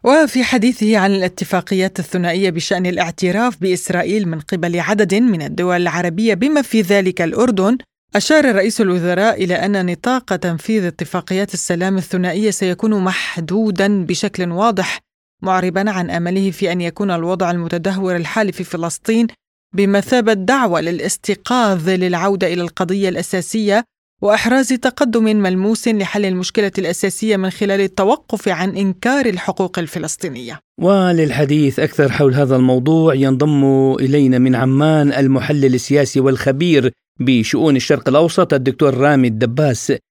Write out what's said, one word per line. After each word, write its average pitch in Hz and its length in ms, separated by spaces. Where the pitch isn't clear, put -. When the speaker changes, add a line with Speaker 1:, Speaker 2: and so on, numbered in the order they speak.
Speaker 1:
وفي 262 380
حديثه 220 560
عن 196 120
الاتفاقيات 185 880
الثنائية 180 520
بشأن 180 340
الاعتراف 180 760
بإسرائيل 180 640
من 165 120
قبل 175 400
عدد 196 340
من 208 280
الدول 175 400
العربية 175 520
بما 277 280
في 226 200
ذلك 185 400
الأردن، 208 560
أشار 285 400
رئيس 208 260
الوزراء 180 600
إلى 175 100
أن 196 320
نطاق 220 500
تنفيذ 180 520
اتفاقيات 185 680
السلام 185 420
الثنائية 185 540
سيكون 190 540
محدودًا 190 1040
بشكل 180 420
واضح، 190 480
معربًا 185 440
عن 185 220
أمله 180 420
في 175 200
أن 180 100
يكون 180 300
الوضع 175 400
المتدهور 175 640
الحالي 185 360
في 180 120
فلسطين 202 640
بمثابة 202 580
دعوة 196 480
للاستيقاظ 190 1080
للعودة 185 580
إلى 175 140
القضية 185 480
الأساسية 202 720
وإحراز 226 460
تقدم 247 560
ملموس 208 640
لحل 208 380
المشكلة 185 520
الأساسية 190 600
من 190 120
خلال 196 320
التوقف 202 680
عن 208 220
إنكار 202 560
الحقوق 185 540
الفلسطينية. 156 760
Speaker 2:
وللحديث 151 960
أكثر 147 300
حول 131 240
هذا 135 220
الموضوع 131 580
ينضم 139 500
إلينا 135 400
من 127 160
عمان 143 640
المحلل 135 540
السياسي 135 460
والخبير 135 720
بشؤون 127 560
الشرق 131 340
الأوسط 160 440
الدكتور 135 440
رامي 139 300
الدباس. 120 640